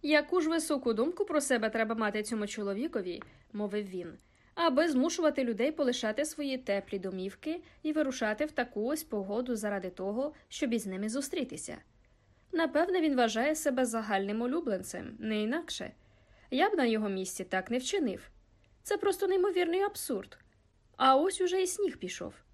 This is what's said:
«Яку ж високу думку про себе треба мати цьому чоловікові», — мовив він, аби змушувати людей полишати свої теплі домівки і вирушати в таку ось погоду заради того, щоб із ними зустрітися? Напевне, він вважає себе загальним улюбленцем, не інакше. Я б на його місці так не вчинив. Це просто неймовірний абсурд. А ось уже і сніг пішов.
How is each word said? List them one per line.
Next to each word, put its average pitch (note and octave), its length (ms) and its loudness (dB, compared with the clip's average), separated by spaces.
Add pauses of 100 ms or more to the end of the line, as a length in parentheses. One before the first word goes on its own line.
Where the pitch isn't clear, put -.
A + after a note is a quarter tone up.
«Яку D4+ 380 4
ж D#4 80 2
високу D#4 460 2
думку D#4 300 0
про D#4 160 0
себе A3+ 300 2
треба A3+ 240 0
мати G#3+ 280 0
цьому G#3+ 240 -2
чоловікові», — G3+ 760 -4 (300)
мовив G#3 360 -4
він, F3 240 -8 (420)
аби E4 340 4
змушувати D4 560 2
людей A#3+ 280 0
полишати B3 520 0
свої C#4 340 -4
теплі G3 400 -4
домівки F#3+ 640 -6 (200)
і D#4 100 -2
вирушати C4 520 0
в D4+ 80 -6
таку A#3+ 320 -2
ось D4+ 200 -2
погоду A3 520 -4
заради G3+ 340 -4
того, G#3+ 420 -4 (160)
щоб B3+ 240 -2
із A3+ 140 0
ними G3 220 -4
зустрітися? C4+ 720 -6 (760)
Напевне, E4+ 480 2
він D4+ 160 4
вважає A#3+ 380 4
себе C4 300 0
загальним G#3+ 580 0
улюбленцем, A#3 760 -4
не G#3+ 240 -2
інакше. D4+ 500 -4 (580)
Я E4 200 4
б G#4+ 40 0
на D4 100 4
його A3 240 2
місці F#3+ 360 -4
так F#3 260 -2
не A#3+ 80 0
вчинив. B3+ 520 -2 (520)
Це G#4 140 0
просто G4 300 2
неймовірний F4+ 560 4
абсурд. D4+ 560 -4 (580)
А C4 200 8
ось F#4 240 2
уже F#4 220 2
і F#4 40 2
сніг F#4+ 320 -2
пішов. - 360 -8 (200)